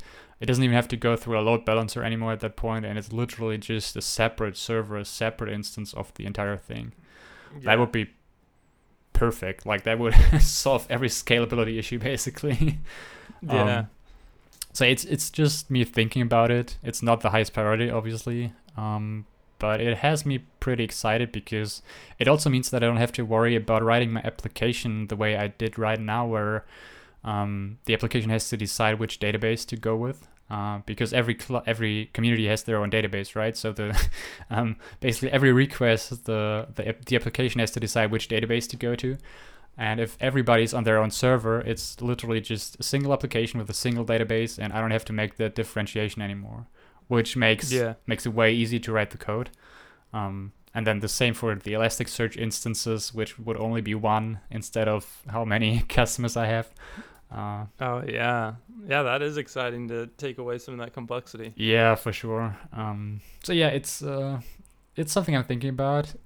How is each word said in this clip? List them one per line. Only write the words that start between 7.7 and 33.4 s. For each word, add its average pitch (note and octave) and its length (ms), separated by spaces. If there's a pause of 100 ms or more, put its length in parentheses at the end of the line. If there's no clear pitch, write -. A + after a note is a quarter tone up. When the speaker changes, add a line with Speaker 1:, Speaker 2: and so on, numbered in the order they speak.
Speaker 2:
Yeah. - 20
Speaker 1:
would A#2+ 160
be A2 140 (1080)
perfect. A2 540
Like, G#2 180
that A2+ 140
would A#2 160
<laughs> - 260
solve - 500
every B2 180
scalability A#2 680
issue, A#2 200
basically. C#3 840
<laughs> - 40 (560)
Speaker 2:
Yeah. A#2 340
Speaker 1:
Um, A2 80 (840)
so - 120
it's, B2+ 200
it's D3+ 240
just D3+ 400
me B2+ 140
thinking A#2 400
about A#2 300
it. A#2+ 320
It's A#2 180
not A#2 200
the G#2+ 80
highest A2 220
priority, A2 380
obviously, A2+ 640 (240)
um, G#2+ 500 (320)
but G#2+ 220
it A#2 180
has D3+ 260
me C3+ 200 (160)
pretty A#2+ 240
excited A2+ 480
because G#2+ 500 (380)
it B2+ 80
also D3+ 200
means B2+ 220
that A#2+ 140
I - 20
don't A#2 120
have A#2 160
to B2 100
worry A2+ 320
about A2 260
writing A#2 300
my A2+ 100
application A2+ 880
the G#2+ 80
way G#2+ 200
I G#2 120
did A2 280
right A2 240
now, A2 240
where, G#2+ 400 (600)
um, G2+ 640
the A2+ 80
application A2 360
has A2 200
to A#2 60
decide G#2+ 440
which G#2+ 180
database A2 480
to A#2 100
go A2 200
with, B2+ 320 (200)
uh, G#2 380
because G#2+ 260
every A#2 240
cl-, - 300
every A2 460
community A2+ 340
has G#2+ 160
their A2 140
own G#2 160
database, G#2 420
right? A2 220